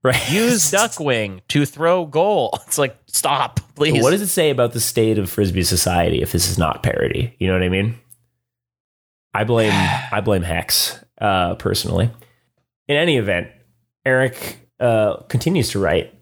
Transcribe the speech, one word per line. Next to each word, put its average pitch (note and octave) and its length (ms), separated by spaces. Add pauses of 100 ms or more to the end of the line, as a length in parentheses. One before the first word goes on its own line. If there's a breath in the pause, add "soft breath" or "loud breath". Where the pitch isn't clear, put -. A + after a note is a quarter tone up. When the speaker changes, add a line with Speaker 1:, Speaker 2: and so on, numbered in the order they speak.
Speaker 1:
Right. B2+ 120
<laughs> - 160
Speaker 2:
"Use A3+ 400
Duckwing C3 760
to C#3+ 160
throw E3+ 400
goal." D#3+ 580
<laughs> - 40
It's - 120
like, C3+ 180 (100)
stop, C#3 540 (160)
please. D3 260
Speaker 1:
What B2 80
does F#3+ 120
it G#3 60
say D#3+ 220
about B2 240
the A#2 60
state A2 360
of G2 140
Frisbee F#2 320
society E2+ 600
if - 100
this E2+ 180
is F2+ 80
not D#2+ 240
parody? - 560
You F#2+ 80
know F#2 80
what F#2 80
I F2+ 80
mean? G2+ 280 (1300)
I G2+ 120
blame, A2+ 280
Speaker 2:
<sighs> G2 400
Speaker 1:
I G#2 80
blame G2 220
Hex, - 600 (180)
uh, F#2 360
personally. F#2 540 (760 soft breath)
In C#3+ 100
any D#3+ 200
event, G2 320 (560)
Eric, C3 540 (200)
uh, A2 380 (120)
continues D#3+ 420
to - 100
write. F2 420